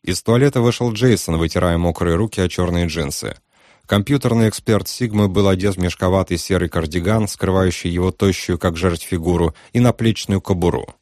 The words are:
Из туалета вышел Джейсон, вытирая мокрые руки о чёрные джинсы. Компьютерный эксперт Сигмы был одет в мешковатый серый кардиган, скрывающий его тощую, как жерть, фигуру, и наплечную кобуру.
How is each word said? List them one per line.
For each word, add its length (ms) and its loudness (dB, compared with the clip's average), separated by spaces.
Из 200 -4
туалета 400 4
вышел 300 2
Джейсон, 440 2
вытирая 400 2
мокрые 380 0
руки 260 -2
о 80 2
чёрные 380 -2
джинсы. 500 -6
Компьютерный 640 2
эксперт 400 -2
Сигмы 400 0
был 200 2
одет 260 0
в 60 -8
мешковатый 580 0
серый 320 -2
кардиган, 580 -2
скрывающий 640 -2
его 220 -2
тощую, 440 -2
как 220 -2
жерть, 240 -2
фигуру, 520 0
и 80 2
наплечную 600 0
кобуру. 600 -2